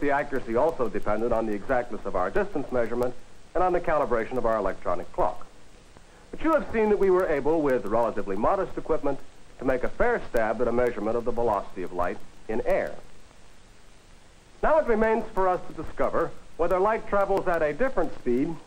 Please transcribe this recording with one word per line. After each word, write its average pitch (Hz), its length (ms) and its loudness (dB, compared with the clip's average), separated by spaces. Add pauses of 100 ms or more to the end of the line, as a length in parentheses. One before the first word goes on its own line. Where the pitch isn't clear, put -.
the 143 80 2
accuracy 135 460 0
also 131 340 2
depended 107 420 0
on 110 140 2
the 107 80 -2
exactness 107 520 -2
of 101 100 -4
our 92 160 0
distance 175 400 -2
measurement 120 420 0 (400)
and 170 100 2
on 185 80 2
the 175 80 2
calibration 127 560 0
of 117 120 0
our 110 100 2
electronic 92 560 -2
clock. - 320 0 (880)
But - 120 -6
you 320 100 4
have 247 200 2
seen 220 160 2
that 208 80 4
we 196 140 4
were 180 180 4
able, 151 320 2
with 127 240 2
relatively 104 500 0
modest 160 440 0
equipment, - 400 0 (400)
to 120 60 -6
make 131 180 0
a 110 60 2
fair 226 300 2 (120)
stab 113 280 0
at 123 80 2
a 113 40 0
measurement 113 440 0
of 120 80 -2
the 120 80 -2
velocity 110 520 -2
of 87 100 -6
light 90 240 -2 (320)
in 113 160 0
air. 104 300 0 (1700)
Now 302 160 6
it 294 80 2
remains 220 380 4 (100)
for 190 120 4
us 175 200 2
to - 160 -8
discover 131 480 0 (260)
whether 180 220 4
light 214 280 2
travels 196 400 2
at 170 140 2
a 151 120 2
different - 420 0
speed 143 400 0 (120)